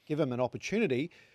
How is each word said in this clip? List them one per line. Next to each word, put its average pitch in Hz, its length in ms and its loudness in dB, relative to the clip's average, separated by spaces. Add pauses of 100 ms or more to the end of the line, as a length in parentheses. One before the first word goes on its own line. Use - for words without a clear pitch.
give 151 140 -2
'em 139 140 2
an 120 80 -2
opportunity 135 680 0 (240)